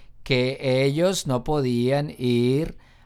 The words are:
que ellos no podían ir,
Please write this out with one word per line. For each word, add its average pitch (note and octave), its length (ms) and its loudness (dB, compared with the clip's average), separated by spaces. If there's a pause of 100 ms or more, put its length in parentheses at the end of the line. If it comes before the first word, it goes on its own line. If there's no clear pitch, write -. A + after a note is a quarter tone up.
(240)
que C3 380 0
ellos C#3+ 640 0
no B2+ 200 -2
podían C3+ 720 0
ir, B2+ 600 0 (280)